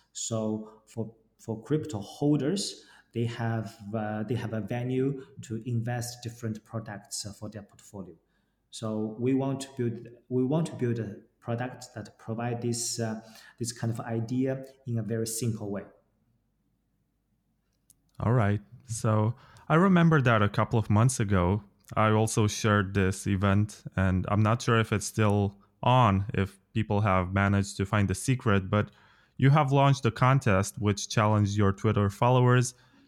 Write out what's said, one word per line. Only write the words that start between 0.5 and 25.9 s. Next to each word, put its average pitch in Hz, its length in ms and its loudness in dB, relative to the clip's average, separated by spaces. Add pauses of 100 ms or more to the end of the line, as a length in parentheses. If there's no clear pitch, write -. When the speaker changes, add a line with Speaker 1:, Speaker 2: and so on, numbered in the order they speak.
Speaker 1:
for, 113 240 -8 (280)
for 110 220 -8
crypto 143 380 -4
holders, 147 880 -2 (280)
they 117 120 -2
have, 113 500 -4 (200)
uh, 107 280 -6
they 123 120 -4
have 113 180 -6
a 110 80 -4
venue 127 640 -4 (160)
to 113 240 -10
invest 120 580 -6
different 113 400 -10
products, 104 600 -12
uh, 101 80 -12
for 104 160 -14
their 104 140 -14
portfolio. 90 520 -18 (560)
So 110 480 -4
we 127 140 2
want 135 280 -2
to - 60 -10 (100)
build, 120 300 -4 (220)
we 127 140 0
want 160 240 0
to - 80 -12
build 120 240 -2
a 101 160 -8 (240)
product 123 560 -8
that 104 240 -16
provide 117 420 -6
this, 117 380 -4
uh, 110 200 -4 (380)
this 120 140 -6
kind 113 200 -4
of 117 100 -8
idea 123 640 -4 (200)
in 117 140 -4
a 107 40 -4
very 113 220 -4
simple 110 460 -4
way. - 120 -8 (2250)
Speaker 2:
All 104 140 0
right. 101 280 2 (240)
So 110 480 0 (340)
I 156 80 2
remember 165 460 6
that 117 200 4
a 101 80 4
couple - 280 0
of 107 120 0
months 113 300 4
ago, 98 440 2 (320)
I 107 160 4
also 110 340 2
shared 104 480 2
this 98 320 0
event, 101 560 2 (140)
and 92 340 2
I'm 104 140 2
not 110 180 2
sure 117 180 2
if 110 140 0
it's 101 140 -2
still 101 480 0 (260)
on, 113 440 4 (100)